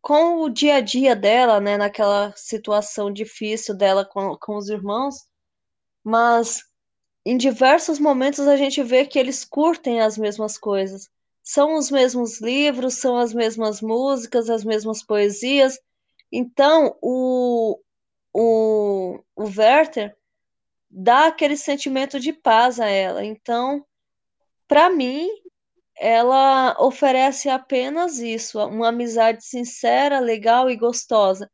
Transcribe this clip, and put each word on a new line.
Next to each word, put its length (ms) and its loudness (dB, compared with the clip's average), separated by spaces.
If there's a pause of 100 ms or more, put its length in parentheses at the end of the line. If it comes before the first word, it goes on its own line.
com 420 2
o 60 -2
dia 280 2
a 40 2
dia 360 0
dela, 440 4
né, 160 -2
naquela 600 0
situação 760 -4
difícil 640 -8
dela 280 2
com, 340 -6
com 180 -10
os 120 -10
irmãos, 580 -6 (800)
mas 580 2 (640)
em 120 0
diversos 640 2
momentos 500 0
a 80 6
gente 260 0
vê 240 2
que 120 -2
eles 260 -2
curtem 560 0
as 160 0
mesmas 420 -6
coisas. 500 -6 (340)
São 340 0
os 140 -4
mesmos 500 0
livros, 540 -2
são 220 -2
as 180 0
mesmas 460 -2
músicas, 680 -2
as 140 -2
mesmas 400 -4
poesias. 720 0 (540)
Então, 720 2
o, 760 0 (520)
o, 880 0 (160)
o 80 -6
Werther 720 2 (720)
dá 380 4
aquele 280 -2
sentimento 640 -4
de 120 -6
paz 480 2
a 80 -2
ela. 360 -2
Então, 600 -6 (840)
pra 220 6
mim, 380 -2 (680)
ela 840 2
oferece 680 0
apenas 720 -4
isso, 480 -8
uma 220 -2
amizade 560 0
sincera, 760 -2
legal 500 2
e 60 -4
gostosa. 760 0